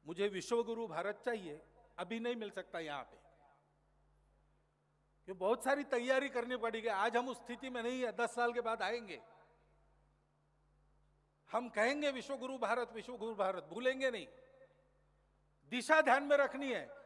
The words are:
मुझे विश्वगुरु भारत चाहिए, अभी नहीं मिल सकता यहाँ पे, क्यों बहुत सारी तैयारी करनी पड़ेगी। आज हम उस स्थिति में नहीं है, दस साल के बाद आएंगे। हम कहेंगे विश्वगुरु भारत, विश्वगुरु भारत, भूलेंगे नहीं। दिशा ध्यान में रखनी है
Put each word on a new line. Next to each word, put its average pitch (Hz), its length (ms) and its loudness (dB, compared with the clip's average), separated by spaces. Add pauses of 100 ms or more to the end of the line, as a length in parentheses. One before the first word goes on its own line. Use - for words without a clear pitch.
मुझे 175 240 0
विश्वगुरु 226 580 0
भारत 185 380 -4
चाहिए, 180 360 -4 (360)
अभी 202 220 -4
नहीं 240 160 -2
मिल 220 160 -8
सकता 180 300 -8
यहाँ 143 220 -6
पे, - 140 -18 (2000)
क्यों 190 100 -8
बहुत 214 260 2
सारी 277 220 2
तैयारी 262 440 2
करनी 247 280 -2
पड़ेगी। 220 320 -2
आज 214 280 2
हम 254 120 2
उस 247 80 -6
स्थिति 247 320 -10
में 247 140 -4
नहीं 254 180 -2
है, 233 120 0
दस 226 220 0
साल 233 180 2
के 240 100 -2
बाद 226 200 -2
आएंगे। 196 380 -4 (2250)
हम 233 220 -2
कहेंगे 277 400 2
विश्वगुरु 262 480 -6
भारत, 233 340 0
विश्वगुरु 226 420 -8
भारत, 185 300 0
भूलेंगे 254 460 0
नहीं। 196 160 -6 (1400)
दिशा 277 300 6
ध्यान 277 220 8
में 285 140 6
रखनी 269 340 2
है 180 180 -4 (160)